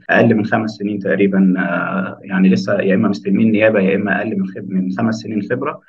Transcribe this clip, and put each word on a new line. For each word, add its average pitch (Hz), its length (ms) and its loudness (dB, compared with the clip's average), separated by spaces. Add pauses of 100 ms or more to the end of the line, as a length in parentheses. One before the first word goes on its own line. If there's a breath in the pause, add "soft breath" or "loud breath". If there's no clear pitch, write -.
(100)
أقل 113 240 4
من 104 100 0
خمس 110 260 -2
سنين 101 280 -6
تقريبًا، 95 600 2
آه، 92 640 -4
يعني 190 260 2
لسه 104 320 2
يا 95 140 2
إما 110 140 2
مستلمين 101 440 0
نيابة 107 280 4
يا 98 160 2
إما 101 220 -2
أقل 104 200 -4
من 95 80 -2
خب-، 95 240 -12
من 92 280 -2
خمس 113 160 0
سنين 107 360 -6
خبرة. 139 380 -6